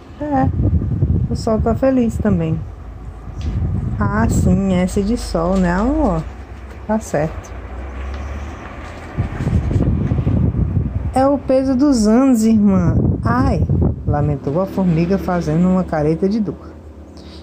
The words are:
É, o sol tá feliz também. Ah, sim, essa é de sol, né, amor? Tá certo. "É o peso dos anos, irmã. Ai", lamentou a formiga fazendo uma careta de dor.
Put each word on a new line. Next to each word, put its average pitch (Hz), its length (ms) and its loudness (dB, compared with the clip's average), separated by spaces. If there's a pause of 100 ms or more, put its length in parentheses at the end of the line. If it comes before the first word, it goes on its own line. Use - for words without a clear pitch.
(180)
É, 285 300 0 (840)
o - 60 -2
sol 220 240 0
tá 226 140 2
feliz 254 420 2
também. 165 420 0 (1400)
Ah, 208 260 0
sim, 190 460 2
essa 185 280 2
é - 20 0
de 233 160 0
sol, 180 400 0
né, 180 120 2
amor? 208 540 0 (640)
Tá 220 120 0
certo. - 540 -4 (3500)
"É 262 120 4
o 285 100 4
peso 269 400 2
dos 254 300 4
anos, 233 380 4
irmã. 202 500 4 (280)
Ai", 226 400 2 (440)
lamentou 147 540 0
a 196 60 0
formiga 180 520 2
fazendo 175 480 0
uma 185 160 2
careta 165 460 0
de 214 100 0
dor. - 320 -6 (720)